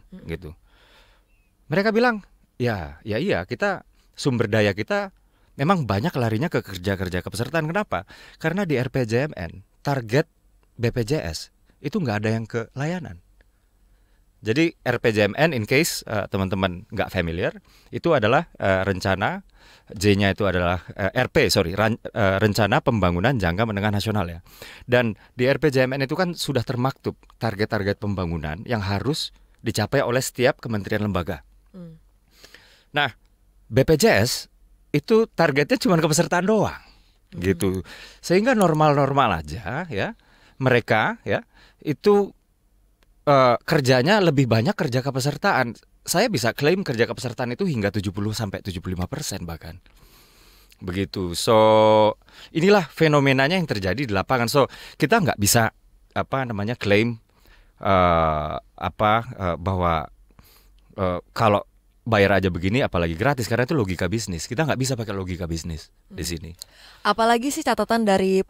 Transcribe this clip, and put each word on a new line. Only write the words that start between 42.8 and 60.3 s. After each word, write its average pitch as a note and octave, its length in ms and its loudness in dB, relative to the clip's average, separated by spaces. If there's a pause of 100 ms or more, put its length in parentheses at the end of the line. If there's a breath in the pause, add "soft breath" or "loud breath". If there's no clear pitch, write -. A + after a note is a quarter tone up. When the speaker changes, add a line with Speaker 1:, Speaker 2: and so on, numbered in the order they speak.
Speaker 2:
eh, C3 360 6
kerjanya C#3+ 600 2
lebih C#3+ 240 4
banyak A#2 280 2
kerja B2+ 280 -2
kepesertaan. C3 720 -2 (260)
Saya G#3 320 0
bisa A#2 240 0
klaim F3 240 2
kerja A#2+ 240 0
kepesertaan A#2 480 -6
itu A#2+ 160 -8
hingga G#2 240 0
tujuh G#2 160 -2
puluh G#2 240 -4
sampai G2 320 -6
tujuh F2+ 160 -8
puluh F2+ 160 -6
lima F2+ 80 -4
persen F#2 400 -8
bahkan. E2 320 -14 (1040 soft breath)
Begitu. F2+ 560 -4
So, A2 800 6 (320 loud breath)
inilah F#3 400 2
fenomenanya C#3 640 2
yang F3+ 160 -2
terjadi G#2+ 400 -4
di - 0 -
lapangan. A2 400 0
So, C#3 160 4 (320 loud breath)
kita G#3+ 240 2
nggak C3 160 0
bisa, A2 400 2 (400)
apa C3+ 240 -4
namanya, A2+ 320 -4
klaim, A2+ 480 0 (560 soft breath)
eh, E2 800 2
apa, - 560 -2 (160)
eh, F2+ 320 -4
bahwa, F2 480 0 (880 soft breath)